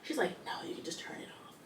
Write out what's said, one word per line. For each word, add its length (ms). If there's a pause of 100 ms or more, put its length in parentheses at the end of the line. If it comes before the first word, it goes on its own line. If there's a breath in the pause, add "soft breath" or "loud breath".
She's 140
like, 140 (140)
No, 220
you 80
can 80
just 160
turn 180
it 100
off. 280 (100)